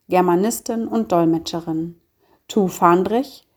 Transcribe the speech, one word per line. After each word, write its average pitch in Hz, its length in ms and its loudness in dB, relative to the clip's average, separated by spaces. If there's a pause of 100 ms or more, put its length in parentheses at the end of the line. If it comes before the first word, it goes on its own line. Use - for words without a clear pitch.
Germanistin 196 800 0
und 226 240 -2
Dolmetscherin. 165 840 -2 (500)
Thu 190 200 0
Fahndrich, 190 760 0 (100)